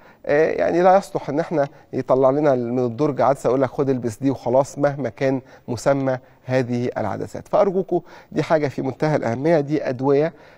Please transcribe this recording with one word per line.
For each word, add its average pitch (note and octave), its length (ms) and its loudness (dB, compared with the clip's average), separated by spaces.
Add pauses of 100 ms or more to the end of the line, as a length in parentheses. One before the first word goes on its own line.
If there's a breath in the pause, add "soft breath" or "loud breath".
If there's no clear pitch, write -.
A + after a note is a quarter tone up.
(260 loud breath)
آه، D3+ 240 2
يعني F3 320 0
لا F#3 140 6
يصلح F#3+ 320 -4
ان D3 120 -2
احنا D3+ 280 -2 (240 loud breath)
يطلع C3 380 2
لنا D3 240 2
من B2 240 -2
الدرج B2+ 420 -2
عدسه C3 280 2
يقول C3 140 2
لك B2+ 60 2
خد C#3 220 -2
البس A#2+ 280 -4
دي C3+ 120 0
وخلاص، C3 480 0
مهما C#3+ 300 -2
كان C3+ 320 -2 (280 loud breath)
مسمى C3 500 -2 (260 soft breath)
هذه B2 540 -2
العدسات. G#2+ 500 -6
فارجوكم F3+ 520 0 (320 loud breath)
دي D#3 100 -2
حاجه D3 260 0
في - 140 -6
منتهى C#3+ 340 -2
الاهميه، C#3 440 0
دي C#3+ 280 -2
ادويه، C#3 440 0 (260 loud breath)